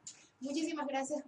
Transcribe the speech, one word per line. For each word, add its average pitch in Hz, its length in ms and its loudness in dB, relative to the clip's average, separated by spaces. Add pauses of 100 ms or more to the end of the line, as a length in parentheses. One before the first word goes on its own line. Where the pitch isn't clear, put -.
(400)
Muchísimas 294 480 0
gracias 269 400 2